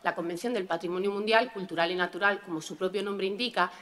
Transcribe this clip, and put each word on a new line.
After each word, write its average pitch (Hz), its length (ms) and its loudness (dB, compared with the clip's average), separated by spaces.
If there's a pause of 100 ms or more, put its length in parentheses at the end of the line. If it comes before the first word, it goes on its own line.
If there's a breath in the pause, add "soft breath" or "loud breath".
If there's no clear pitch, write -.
la 170 120 0
Convención 175 400 -2
del 190 120 0
Patrimonio 180 440 0
Mundial, 220 420 4
Cultural 170 380 0
y 180 60 0
Natural, 185 440 2
como 156 220 -6
su - 140 -10
propio 185 260 -2
nombre 202 240 -2
indica, 196 440 2 (120)